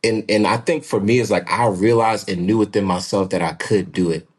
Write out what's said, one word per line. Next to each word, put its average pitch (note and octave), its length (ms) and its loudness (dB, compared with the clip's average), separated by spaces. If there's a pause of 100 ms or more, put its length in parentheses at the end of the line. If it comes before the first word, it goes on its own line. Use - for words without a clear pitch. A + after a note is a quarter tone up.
And, A2 260 0
and G#2+ 180 2
I A2 100 2
think D#3 260 -2
for - 160 -2
me, A2 200 2
it's G#2 120 0
like, F2 200 0
I A2+ 160 0
realized A2 640 2
and F2+ 160 -2
knew G#2+ 120 2
within G2+ 280 0
myself F#2 460 -2
that F2+ 100 -2
I E2 120 -4
could F#2 380 -2
do F2 200 0
it D#2+ 160 -6 (120)